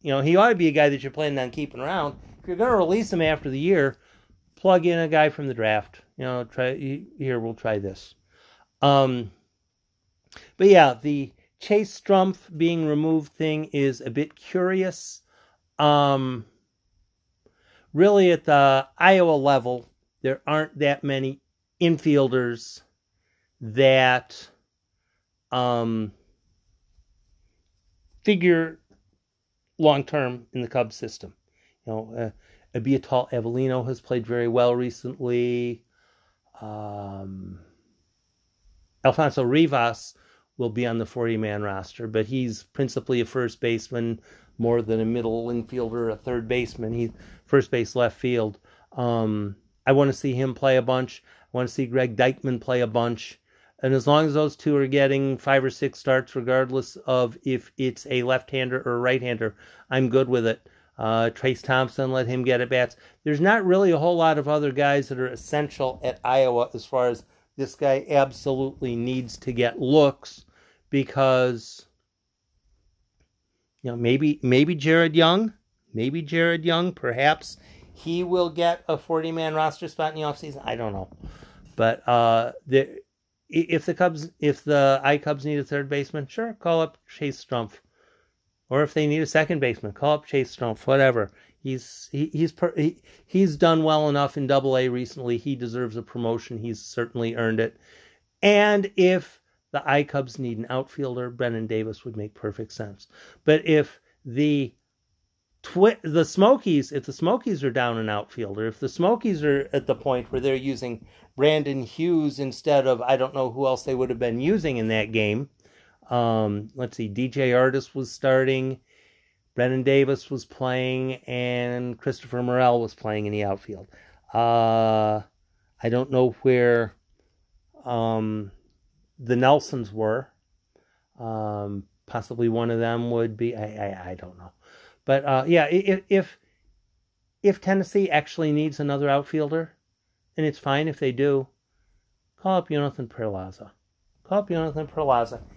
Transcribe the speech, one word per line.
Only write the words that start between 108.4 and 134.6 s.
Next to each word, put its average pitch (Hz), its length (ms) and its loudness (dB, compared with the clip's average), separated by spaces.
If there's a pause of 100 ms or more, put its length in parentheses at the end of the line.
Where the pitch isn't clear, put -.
if 113 140 -8
the 135 80 -4
Smokies 190 560 -2
are 139 280 0
at 139 140 -2
the 131 80 0
point 123 380 -4
where 131 80 -4
they're 135 160 0
using 123 500 -8 (300)
Brandon 139 480 2
Hughes 156 560 -2
instead 135 480 0
of, 120 120 2
I 127 160 2
don't 131 180 -2
know 131 160 -2
who 135 160 -4
else 127 180 -2
they 135 100 -4
would 127 160 -2
have 117 100 -6
been 120 200 -2
using 156 380 0
in 110 100 -2
that 110 240 0
game. 110 380 0 (580)
Um, 110 680 0
let's 127 200 -8
see, 113 120 -6
D 123 180 -4
J 127 260 0
Artis 131 400 2
was 131 200 -8
starting, 131 640 0 (800)
Brendan 127 260 0
Davis 135 480 2
was 131 140 -8
playing, 127 720 -4 (120)
and 123 720 -6
Christopher 123 460 -6
Morel 123 360 4
was 110 140 -6
playing 107 320 -6
in 104 60 -4
the 104 100 -2
outfield. 98 460 -8 (440)
Uh, 113 880 2 (600)
I 117 60 -2
don't 127 240 -2
know 127 300 2
where, 120 520 4 (920)
um, 110 680 -4 (640)
the 123 160 -2
Nelsons 127 580 2
were. 110 360 -2 (920)
Um, 104 640 -8 (240)
possibly 117 420 -4
one 117 220 -2
of 113 80 -2
them 117 320 -2
would 117 260 -2
be, 117 200 -4
I, 107 80 -8
I, 101 460 -10
I 92 40 -10
don't 90 240 -18
know. 90 140 -20 (520)